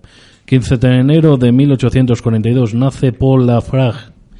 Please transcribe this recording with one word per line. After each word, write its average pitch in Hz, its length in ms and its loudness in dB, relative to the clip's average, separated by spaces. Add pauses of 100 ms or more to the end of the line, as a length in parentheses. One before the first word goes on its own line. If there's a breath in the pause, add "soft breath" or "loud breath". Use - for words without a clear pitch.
(440 loud breath)
Quince 131 320 -2
de 127 240 0
enero 151 380 2
de 123 160 2
mil 139 180 2
ochocientos 127 500 0
cuarenta 113 280 -2
y 120 40 0
dos 120 200 -2
nace 127 400 -2
Paul 131 340 0
Lafrage, 120 640 -2 (280 loud breath)